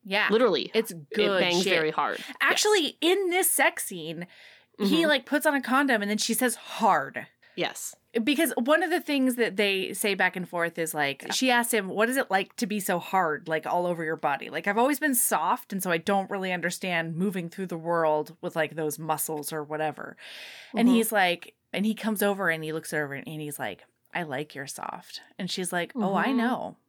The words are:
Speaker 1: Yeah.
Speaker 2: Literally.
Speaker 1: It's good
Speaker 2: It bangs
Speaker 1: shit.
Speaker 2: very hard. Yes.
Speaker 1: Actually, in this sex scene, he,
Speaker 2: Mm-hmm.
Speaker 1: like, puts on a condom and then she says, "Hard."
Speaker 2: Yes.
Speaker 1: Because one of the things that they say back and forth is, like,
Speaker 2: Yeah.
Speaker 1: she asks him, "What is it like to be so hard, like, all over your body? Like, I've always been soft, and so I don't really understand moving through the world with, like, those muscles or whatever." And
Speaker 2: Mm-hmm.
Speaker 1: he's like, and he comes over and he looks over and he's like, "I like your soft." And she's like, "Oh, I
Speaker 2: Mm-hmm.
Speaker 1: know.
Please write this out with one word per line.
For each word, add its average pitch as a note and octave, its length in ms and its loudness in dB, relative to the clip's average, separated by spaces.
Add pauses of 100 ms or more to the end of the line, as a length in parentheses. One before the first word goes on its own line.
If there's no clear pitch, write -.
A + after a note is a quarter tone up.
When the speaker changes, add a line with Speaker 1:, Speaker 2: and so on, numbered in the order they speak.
Speaker 1:
Yeah. G3 280 0
Speaker 2:
Literally. G3+ 420 4
Speaker 1:
It's A3 200 0 (200)
good G3+ 240 4
Speaker 2:
It - 40 4
bangs F3+ 220 4
Speaker 1:
shit. F#3 100 2
Speaker 2:
very D#3 180 2
hard. C#3 260 0
Yes. - 240 -12
Speaker 1:
Actually, F4 600 2
in F#4 280 2
this F4+ 220 2
sex D#4+ 340 2
scene, E3 400 -8 (540)
he, - 60 0 (160)
Speaker 2:
Mm-hmm. D#4+ 80 4
Speaker 1:
like, C#4 180 2
puts D4 180 0
on D4+ 80 4
a C4+ 80 0
condom B3+ 400 2
and G3+ 80 -2
then G#3+ 80 0
she - 160 0
says, A#3+ 220 2
"Hard." E3 720 0 (280)
Speaker 2:
Yes. - 400 -6 (280)
Speaker 1:
Because C#4+ 340 2
one D4+ 260 2
of E4 80 -2
the E4+ 100 2
things C4 340 0
that G#3+ 220 0
they G3 360 0
say G3+ 200 0
back F#3 220 0
and F3+ 120 -6
forth E3+ 300 -2
is, D#3+ 160 -4
like, C#3+ 300 -2
Speaker 2:
Yeah. - 100 -8
Speaker 1:
she C4 180 2
asks A#3+ 220 2
him, G3+ 160 0
"What G#3+ 200 0
is C4 80 -2
it C4 120 -2
like F#3+ 280 0
to A#3+ 100 -2
be G#3 140 -2
so F3+ 180 0
hard, E3 480 0
like, D#3 180 -2
all F3+ 220 0
over E3 160 -2
your D#3+ 140 -2
body? C#3+ 320 -2
Like, E3+ 180 -4
I've G3+ 100 0
always C4 220 4
been D4 160 2
soft, F#3+ 580 0
and F#3+ 80 -2
so F#3 100 -2
I E3+ 60 4
don't G3 320 0
really F#3+ 240 -2
understand E3+ 640 -2
moving F3+ 340 -2
through F#3+ 180 -8
the E3+ 100 -6
world D#3+ 640 0
with, F3 140 -6
like, D3+ 200 -2
those D3+ 240 -4
muscles D#3 540 -4
or D3+ 100 -4
whatever." D3+ 540 -6 (580)
And A#3 140 6
Speaker 2:
Mm-hmm. B3 80 6
Speaker 1:
he's A3+ 160 2
like, F3+ 420 0 (180)
and G3 120 0
he A3 100 2
comes G#3+ 260 -2
over G3 280 2
and D#3+ 140 -2
he D#3 100 -6
looks D#3+ 200 -6
over D3 220 -2
and - 120 -10
he's D3+ 320 -8
like, G#2+ 240 -8 (300)
"I F3 100 -4
like D3+ 320 -6
your C#3 120 -10
soft." - 540 -12 (180)
And F#3 100 -6
she's F#3 240 -4
like, E3+ 220 -4
"Oh, G3 200 0
I F3+ 120 2
Speaker 2:
Mm-hmm. C4 100 2
Speaker 1:
know. A3+ 400 -2 (120)